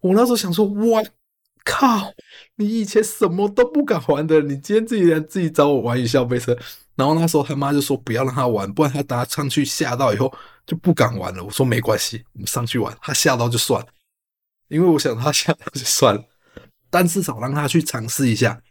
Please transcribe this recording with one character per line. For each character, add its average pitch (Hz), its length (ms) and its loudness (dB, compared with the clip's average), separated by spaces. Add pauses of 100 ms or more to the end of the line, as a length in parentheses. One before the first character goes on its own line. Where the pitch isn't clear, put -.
我 185 140 2
那 220 60 6
时 247 100 4
候 240 40 2
想 196 160 -4
说 208 140 2 (240)
：“哇 220 140 2 (600)
靠， 214 480 0 (440)
你 208 120 -2
以 226 160 -2
前 214 200 2
什 214 240 -2
么 185 200 0
都 208 240 2
不 294 140 2
敢 196 220 -2
玩 147 180 2
的， 156 160 4
你 143 160 -4
今 165 160 -6
天 220 100 4
自 226 120 -4
己 202 80 2
人 160 260 4
自 190 100 -4
己 170 80 0
找 147 200 2
我 143 140 2
玩 120 200 -2
云 120 60 -2
霄 123 200 2
飞 123 120 -2
车。” 120 180 -2 (400)
然 135 100 2
后 151 60 2
那 165 140 2
时 160 100 2
候 143 60 2
他 147 120 -6
妈 139 160 -2
就 143 80 2
说 139 240 -2
：“不 - 80 -8
要 120 120 0
让 135 100 -2
他 127 140 0
玩， 101 260 -2
不 156 80 0
然 143 100 2
他 143 120 -4
等 127 120 -4
下 120 100 -2
上 143 220 -6
去 143 160 0
吓 131 320 -4
到 127 160 2
以 104 60 0
后 131 160 0 (320)
就 165 120 -4
不 175 140 2
敢 120 240 2
玩 90 200 -6
了。” 90 100 -12
我 101 60 -14
说 - 140 0
：“没 120 140 2
关 110 200 0
系， - 240 -6 (100)
我 - 60 -18
们 - 80 -10
上 120 180 -4
去 120 140 -4
玩。” - 200 -4
他 - 140 -8
吓 135 220 2
到 117 120 0
就 120 120 0
算 117 200 0
了， 120 80 -12 (840)
因 151 120 0
为 180 60 4
我 160 100 4
想 127 180 0
他 131 160 -2
吓 - 220 0
到 - 180 -8
就 131 100 -10
算 113 340 2
了， - 80 -6 (680)
但 175 180 2
至 185 140 -2
少 123 180 -6
让 131 140 -6
他 147 140 -2
去 170 120 2
尝 117 300 -6
试 135 180 0
一 113 80 2
下。 117 240 -2 (100)